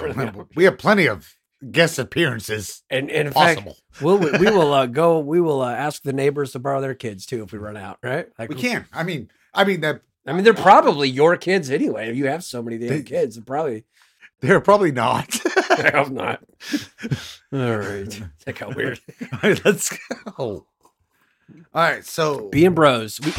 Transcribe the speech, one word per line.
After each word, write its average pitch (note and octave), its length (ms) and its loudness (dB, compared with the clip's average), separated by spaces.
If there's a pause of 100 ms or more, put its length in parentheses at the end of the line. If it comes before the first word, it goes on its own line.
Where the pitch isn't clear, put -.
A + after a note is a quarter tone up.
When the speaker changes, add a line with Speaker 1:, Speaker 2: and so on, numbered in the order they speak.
(120)
Speaker 1:
plenty A#2+ 160 -4
of G2 80 -12
'em. - 200 -18
Speaker 2:
we E3+ 80 2
have F#3+ 140 4
plenty F#3+ 280 2
of G#2 300 -6 (340)
guest D#3+ 280 2
appearances A#2+ 920 -4
Speaker 1:
And, C3+ 180 -4
and D3+ 200 -2
in C3+ 60 -10
Speaker 2:
possible. D3 400 2 (180)
Speaker 1:
fact, - 100 -14
we'll, F#3 160 4
we F3 320 4
will, E3 220 4
Speaker 2:
<laughs> - 20 2
Speaker 1:
uh, C3+ 120 4
go, D#3+ 340 2
we D3+ 200 0
will, D3+ 220 2
uh, B2 100 -2
ask C#3 300 -6
the C#3 100 -6
neighbors C#3 400 0
to C3+ 60 -8
borrow C3+ 220 -2
their C3+ 160 -6
kids, G2+ 280 -10
too, A2 200 -8
if G2 80 -18
we A2 80 -10
run G#2+ 160 -12
out, G2 260 -14
right? C3 260 -6 (100)
Like, A2+ 100 -10
Speaker 2:
We D3 80 -10
can. E3+ 360 -4
I D#3+ 120 -6
mean, D#3+ 260 -8 (240)
I G3 100 2
mean F#3+ 180 0
that D3+ 200 -4 (240)
Speaker 1:
I C3+ 60 -6
mean, F3+ 120 0
they're A3 100 8
probably F#3 540 6
your D3 280 4
kids E3+ 340 -2
anyway. B2+ 400 -2
If A#2+ 60 -4
you C#3 100 0
have D#3 180 -2
so A#2+ 180 -10
many A#2 160 -8
damn A#2 100 -6
Speaker 2:
They D3 140 -2
Speaker 1:
kids, C3 340 -4
they're A2+ 80 -18
probably C3 400 -4 (560)
Speaker 2:
They're D#3+ 200 4
probably G3 320 4
not. A#2+ 480 -2 (160)
<laughs> - 140 0
Speaker 1:
I D3+ 240 2
hope C#3+ 160 0
not. - 320 -6 (1080)
All B2 240 0
right. G2+ 460 -8 (220)
That - 140 -10
got G#2+ 180 -10
weird. A#2 240 -6 (200)
Speaker 2:
<laughs> - 120 -14
All A#2+ 100 -8
right, G3 220 2
let's - 320 0 (400)
go. G#2+ 300 -8 (1080)
All D#3+ 80 0
right, C3+ 220 0
so C#3+ 440 -4
Speaker 1:
Being E3 260 6
bros, B2+ 460 4
we D3+ 180 -4